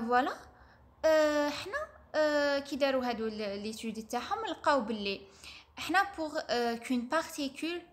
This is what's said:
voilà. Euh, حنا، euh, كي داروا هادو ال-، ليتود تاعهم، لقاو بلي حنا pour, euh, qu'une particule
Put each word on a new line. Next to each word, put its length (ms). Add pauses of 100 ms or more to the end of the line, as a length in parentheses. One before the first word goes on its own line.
voilà. 260 (760)
Euh, 440
حنا، 320 (340)
euh, 440
كي 160
داروا 300
هادو 220
ال-، 360
ليتود 440
تاعهم، 420
لقاو 320
بلي 400 (560)
حنا 260 (140)
pour, 140 (180)
euh, 260
qu'une 320
particule 720 (120)